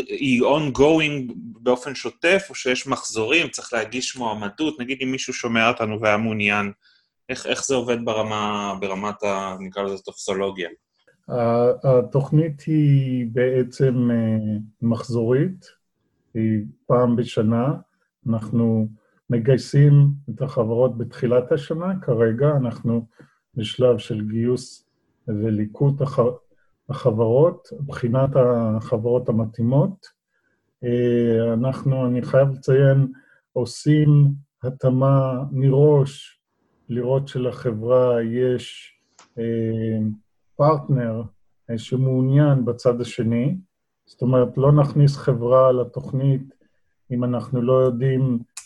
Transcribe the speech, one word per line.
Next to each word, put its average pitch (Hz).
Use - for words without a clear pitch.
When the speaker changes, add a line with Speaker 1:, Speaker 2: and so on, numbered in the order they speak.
Speaker 1:
היא 120
ongoing 143
באופן 123
שוטף, 175
או 131
שיש 127
מחזורים, 127
צריך -
להגיש 113
מועמדות? 110
נגיד 131
אם 131
מישהו 131
שומע 113
אותנו 110
והיה 107
מעוניין, 104
איך, 127
איך -
זה 135
עובד 120
ברמה, 107
ברמת 101
ה-, 98
נקרא 95
לזה 98
טופסולוגיה? 95
Speaker 2:
ה-, 120
התוכנית 139
היא 139
בעצם, 127
אה, 110
מחזורית, 120
היא 110
פעם 123
בשנה, 117
אנחנו... 113
מגייסים 143
את 110
החברות 117
בתחילת 123
השנה, 170
כרגע 117
אנחנו 117
בשלב 120
של 107
גיוס 117
וליקוט 110
הח-, 139
החברות, 127
בחינת 131
החברות 120
המתאימות. 120
אה, 120
אנחנו, 131
אני 123
חייב 139
לציין, 135
עושים 147
התאמה 131
מראש, 139
לראות 127
שלחברה 123
יש, 120
אה, 113
פרטנר, 135
אה, 113
שמעוניין 131
בצד 120
השני, 120
זאת -
אומרת, 127
לא 135
נכניס 143
חברה 127
לתוכנית 131
אם 123
אנחנו 123
לא 123
יודעים 131